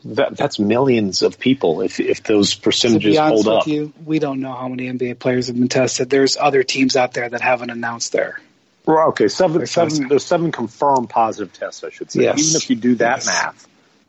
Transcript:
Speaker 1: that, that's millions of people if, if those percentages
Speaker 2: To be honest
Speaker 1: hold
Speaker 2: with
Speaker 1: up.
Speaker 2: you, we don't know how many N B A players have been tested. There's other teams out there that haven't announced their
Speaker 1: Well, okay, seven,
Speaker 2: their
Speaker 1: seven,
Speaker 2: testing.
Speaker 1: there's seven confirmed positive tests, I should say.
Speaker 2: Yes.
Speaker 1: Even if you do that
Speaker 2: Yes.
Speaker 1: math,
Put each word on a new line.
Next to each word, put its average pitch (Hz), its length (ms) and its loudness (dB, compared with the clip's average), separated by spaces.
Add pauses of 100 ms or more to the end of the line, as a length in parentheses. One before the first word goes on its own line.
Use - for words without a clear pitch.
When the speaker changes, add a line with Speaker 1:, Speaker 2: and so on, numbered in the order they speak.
Speaker 1:
that, 110 320 -4
that's - 240 -4
millions 110 640 2
of 107 180 0
people 95 400 0
if, - 220 -4
if - 220 -2
those 104 300 2
percentages 110 500 2
Speaker 2:
To 104 80 2
be 101 60 4
honest 110 280 4
Speaker 1:
hold 110 100 4
Speaker 2:
with - 60 4
Speaker 1:
up. - 60 -2
Speaker 2:
you, 151 260 -4 (120)
we 156 140 -2
don't 139 220 -4
know 131 100 -8
how 127 160 -8
many 127 220 -8
N 123 80 -8
B 123 140 -4
A 117 40 -8
players 123 320 0
have 120 80 -6
been 123 140 2
tested. 127 400 0
There's 135 260 4
other 139 280 2
teams 135 340 0
out 127 160 0
there 120 160 -6
that 120 100 -6
haven't 120 300 -2
announced 117 420 -8
their - 300 -4 (440)
Speaker 1:
Well, 156 240 4
okay, 110 200 2
seven, 175 300 0
Speaker 2:
their 123 80 -4
Speaker 1:
seven, 170 220 0
Speaker 2:
testing. 147 200 -2
Speaker 1:
there's 139 160 2
seven 170 260 0
confirmed 127 580 0
positive 104 440 -2
tests, - 320 -12
I 80 40 -10
should - 220 -12
say. - 120 0
Speaker 2:
Yes. 120 160 2
Speaker 1:
Even 156 220 0
if - 80 -10
you 127 60 2
do 120 200 2
that 117 240 2
Speaker 2:
Yes. - 80 -4
Speaker 1:
math, - 400 -4 (420)